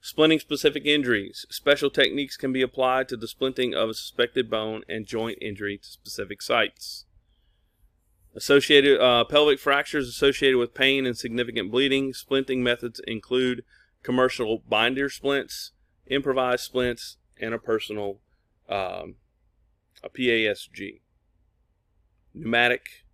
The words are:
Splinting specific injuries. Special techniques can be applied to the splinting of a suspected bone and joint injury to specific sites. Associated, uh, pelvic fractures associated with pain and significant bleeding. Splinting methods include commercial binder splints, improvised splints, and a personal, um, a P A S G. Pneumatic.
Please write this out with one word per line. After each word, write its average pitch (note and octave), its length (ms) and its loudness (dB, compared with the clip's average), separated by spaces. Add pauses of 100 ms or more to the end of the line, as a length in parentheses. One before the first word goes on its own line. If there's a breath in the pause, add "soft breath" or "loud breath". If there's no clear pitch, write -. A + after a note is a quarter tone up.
Splinting D#3 360 4
specific D3 460 0
injuries. B2 640 0
Special C#3+ 400 2
techniques C3+ 440 0
can C3+ 160 -4
be C3 120 0
applied B2+ 440 -2
to B2+ 80 -8
the A2+ 120 -12
splinting B2+ 480 -4
of A2 140 -2
a A2+ 40 -8
suspected A#2+ 560 -2
bone A2 400 -4
and G#2+ 160 -8
joint A2+ 340 -6
injury G2+ 380 -8
to - 100 -20
specific - 540 -14
sites. - 640 -4 (1300)
Associated, C#3 680 6
uh, A#2+ 260 6
pelvic D3 340 4
fractures C#3+ 480 0
associated C3+ 500 2
with A#2+ 160 -2
pain C3+ 320 2
and A#2+ 100 -4
significant A#2 540 -6
bleeding. C3+ 440 0
Splinting C3 500 -2
methods A#2+ 420 -2
include B2 580 -2 (380 soft breath)
commercial B2 680 0
binder B2+ 400 0
splints, - 680 -6 (340)
improvised C3 560 0
splints, B2 540 -4 (220)
and A2+ 140 -6
a A2+ 60 -6
personal, G#2 640 -4 (480)
um, F#2 480 -6 (840)
a - 60 -12
P B2 220 0
A A2 180 2
S - 240 -6
G. - 280 -14 (1300)
Pneumatic. A#2 800 0